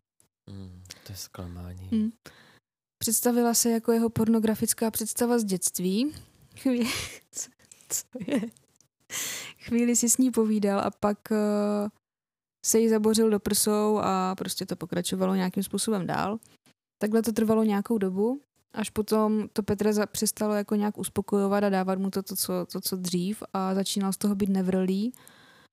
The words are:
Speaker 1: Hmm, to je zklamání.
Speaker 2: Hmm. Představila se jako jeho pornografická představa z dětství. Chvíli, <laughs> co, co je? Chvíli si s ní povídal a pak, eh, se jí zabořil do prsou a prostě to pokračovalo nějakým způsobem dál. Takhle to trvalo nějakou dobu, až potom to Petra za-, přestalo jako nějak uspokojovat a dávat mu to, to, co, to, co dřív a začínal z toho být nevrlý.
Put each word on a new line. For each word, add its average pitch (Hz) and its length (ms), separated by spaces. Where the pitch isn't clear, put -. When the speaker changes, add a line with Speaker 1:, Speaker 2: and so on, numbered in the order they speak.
Speaker 1:
Hmm, 92 340
to - 60
je 92 60
zklamání. 90 760
Speaker 2:
Hmm. 220 200
Představila 233 500
se 233 180
jako 226 200
jeho 226 180
pornografická 226 840
představa 240 480
z 220 40
dětství. 190 720
Chvíli, 247 260
<laughs> - 200
co, - 180
co - 140
je? 262 140
Chvíli 240 360
si 233 140
s - 80
ní 254 140
povídal 214 480
a 202 200
pak, 208 320
eh, 208 580
se 226 140
jí 226 100
zabořil 220 400
do 208 100
prsou 208 640
a 190 340
prostě 190 280
to 180 100
pokračovalo 185 600
nějakým 185 280
způsobem 196 440
dál. 165 320
Takhle 214 200
to 233 100
trvalo 220 320
nějakou 214 340
dobu, 202 440
až 214 160
potom 214 640
to 214 100
Petra 208 300
za-, 208 120
přestalo 214 480
jako 208 220
nějak 208 220
uspokojovat 202 680
a 208 60
dávat 190 300
mu 196 100
to, 190 140
to, 196 120
co, 180 360
to, 185 100
co - 140
dřív 180 480
a 190 220
začínal 196 380
z - 40
toho 208 180
být 196 140
nevrlý. 190 640